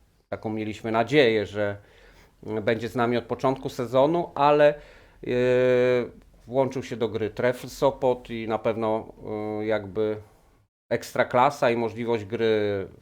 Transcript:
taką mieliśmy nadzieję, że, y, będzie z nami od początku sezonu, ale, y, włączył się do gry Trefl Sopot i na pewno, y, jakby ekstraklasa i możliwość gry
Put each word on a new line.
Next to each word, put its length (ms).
taką 220
mieliśmy 420
nadzieję, 540
że, 300
y, 140
będzie 280
z 80
nami 200
od 80
początku 440
sezonu, 640
ale, 400
y, 40
włączył 360
się 140
do 120
gry 220
Trefl 380
Sopot 640
i 180
na 100
pewno, 540
y, 40
jakby 500
ekstraklasa 800
i 60
możliwość 480
gry 640